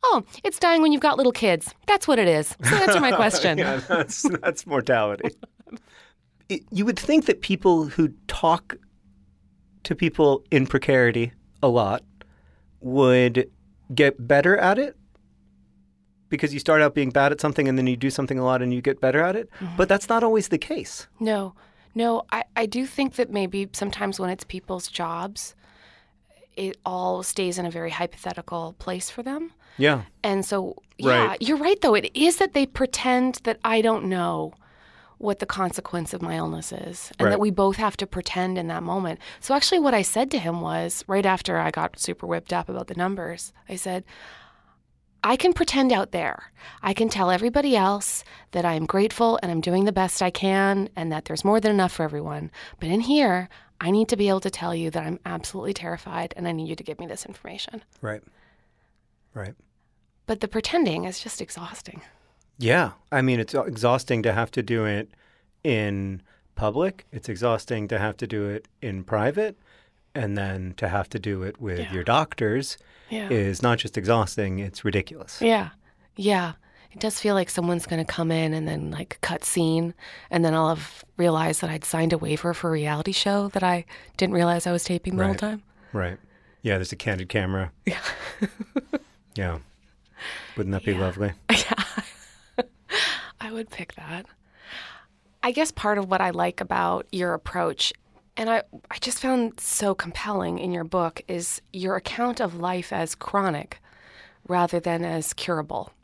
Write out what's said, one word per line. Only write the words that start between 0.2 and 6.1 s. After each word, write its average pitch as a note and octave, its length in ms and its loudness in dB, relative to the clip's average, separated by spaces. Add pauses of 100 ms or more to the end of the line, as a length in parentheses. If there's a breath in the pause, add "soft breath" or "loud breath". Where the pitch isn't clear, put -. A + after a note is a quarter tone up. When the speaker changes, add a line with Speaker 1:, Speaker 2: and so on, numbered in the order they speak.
Speaker 1:
it's - 160 -2
dying E4+ 240 6
when D#4+ 100 6
you've C#4+ 100 2
got D4 140 4
little B3 160 4
kids. - 400 0 (140)
That's G4+ 220 2
what C4+ 100 6
it G#3 80 6
is. D#3 300 2 (120)
So - 80 6
answer A3 240 6
my B3+ 120 4
Speaker 2:
<laughs> F#3+ 100 4
Speaker 1:
question." F3 360 2
Speaker 2:
Yeah, C#3 180 0 (120)
that's, E3 340 0 (200)
that's - 240 -4
mortality. A#2 640 2 (1200 soft breath)